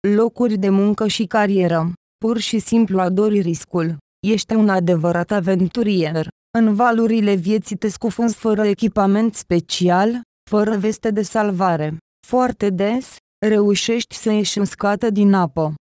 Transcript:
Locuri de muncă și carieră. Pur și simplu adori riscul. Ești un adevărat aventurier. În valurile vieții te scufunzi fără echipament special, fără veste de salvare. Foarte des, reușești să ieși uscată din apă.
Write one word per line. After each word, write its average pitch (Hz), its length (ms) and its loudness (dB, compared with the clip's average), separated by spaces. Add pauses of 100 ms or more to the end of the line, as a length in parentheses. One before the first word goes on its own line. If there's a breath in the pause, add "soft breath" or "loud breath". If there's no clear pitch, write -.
(160)
Locuri 233 420 0
de 196 120 0
muncă 202 380 2
și 202 180 -2
carieră. 180 680 0 (320)
Pur 226 120 0
și 214 220 -2
simplu 208 400 2
adori 196 420 2
riscul. 165 560 -4 (300)
Ești 214 260 -2
un 214 160 4
adevărat 175 640 0
aventurier. 185 960 0 (300)
În 220 160 4
valurile 226 600 2
vieții 196 420 -2
te 220 120 -4
scufunzi 226 480 -4
fără 214 300 0
echipament 208 720 0
special, 180 840 0 (280)
fără 214 280 0
veste 214 340 -2
de 208 100 -2
salvare. 180 760 -2 (300)
Foarte 247 420 0
des, 202 460 -4 (300)
reușești 214 680 0
să - 160 -2
ieși 214 280 -2
uscată 208 500 -2
din 202 240 4
apă. 160 500 0